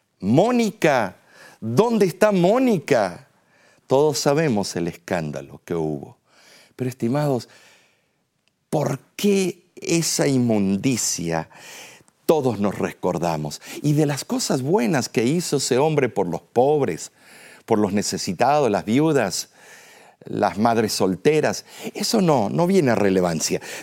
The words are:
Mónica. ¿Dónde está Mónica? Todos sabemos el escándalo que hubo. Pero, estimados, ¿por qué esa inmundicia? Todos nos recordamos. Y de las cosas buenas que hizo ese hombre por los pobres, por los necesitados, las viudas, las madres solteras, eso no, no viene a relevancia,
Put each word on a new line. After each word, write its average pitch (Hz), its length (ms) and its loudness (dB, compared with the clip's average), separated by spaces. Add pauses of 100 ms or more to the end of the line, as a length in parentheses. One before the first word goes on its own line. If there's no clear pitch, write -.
(200)
Mónica. 151 960 2 (440)
¿Dónde 208 440 2
está 208 260 2
Mónica? 175 960 2 (600)
Todos 143 320 2
sabemos 143 560 0
el 85 120 -2
escándalo 76 760 -8
que 87 120 -6
hubo. 78 420 -6 (580)
Pero, 127 140 -4
estimados, 127 580 -2 (1200)
¿por 139 300 -2 (160)
qué 196 600 -2
esa 165 520 0
inmundicia? 101 1200 0 (760)
Todos 131 340 0
nos 101 200 -2
recordamos. 82 840 -4 (200)
Y 147 120 2
de 151 120 2
las 143 180 -4
cosas 185 380 -4
buenas 170 480 0
que 117 140 -2
hizo 160 340 -2
ese 127 200 0
hombre 147 320 2
por 95 180 -2
los 85 140 -6
pobres, 127 680 0 (540)
por 107 140 2
los 101 140 2
necesitados, 113 800 0
las 92 140 -2
viudas, 131 640 0 (760)
las 101 320 -2
madres 113 360 2
solteras, 113 720 0 (280)
eso - 280 0
no, 139 280 2
no 147 160 0
viene 175 260 2
a 113 40 2
relevancia, 90 680 0 (220)